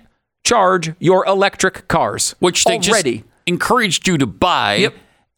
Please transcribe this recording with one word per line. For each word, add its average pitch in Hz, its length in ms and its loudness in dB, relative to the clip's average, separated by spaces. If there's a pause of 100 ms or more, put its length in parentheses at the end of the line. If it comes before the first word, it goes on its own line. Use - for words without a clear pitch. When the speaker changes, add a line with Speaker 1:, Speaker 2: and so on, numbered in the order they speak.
(440)
Speaker 1:
charge 185 540 2
your 185 280 2
electric 190 640 -2
cars 127 500 -2
Speaker 2:
Which 180 260 0
they 226 140 0
Speaker 1:
already. 175 400 0
Speaker 2:
just - 100 -20 (180)
encouraged 202 600 -2
you 180 80 2
to 135 100 2
buy. 120 500 0
Speaker 1:
Yep. 196 180 -2 (440)